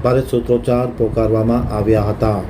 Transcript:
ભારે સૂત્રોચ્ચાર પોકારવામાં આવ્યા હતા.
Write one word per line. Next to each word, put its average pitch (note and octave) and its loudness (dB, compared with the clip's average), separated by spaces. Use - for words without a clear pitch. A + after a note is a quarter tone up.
ભારે B2 2
સૂત્રોચ્ચાર B2 0
પોકારવામાં A2+ 0
આવ્યા G#2+ 2
હતા. G#2 0